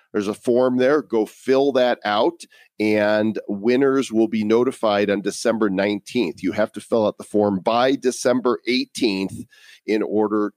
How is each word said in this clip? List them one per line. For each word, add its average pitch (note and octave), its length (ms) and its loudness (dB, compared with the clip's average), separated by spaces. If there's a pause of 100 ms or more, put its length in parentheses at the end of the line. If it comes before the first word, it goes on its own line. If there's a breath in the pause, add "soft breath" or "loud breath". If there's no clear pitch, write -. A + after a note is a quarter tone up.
(140 soft breath)
there's G2+ 140 -2
a G#2 60 -4
form B2+ 440 0
there. C3 260 2
Go G#2+ 240 -2
fill C3+ 460 0
that B2 300 2
out, G#2 400 0 (360 soft breath)
and G#2+ 580 2 (100)
winners B2 640 0
will A2 180 2
be A2 140 -4
notified G#2+ 680 2
on G2+ 100 0
December G#2+ 480 0
nineteenth. G2 720 -2
You - 120 -2
have G#2+ 180 -2
to G#2 100 -16
fill A2+ 240 0
out G2 140 -2
the G#2+ 40 -14
form G#2 360 0
by A#2+ 380 0
December B2 680 0
eighteenth A2 800 -4 (420 loud breath)
in G#2+ 160 0
order G#2 560 -2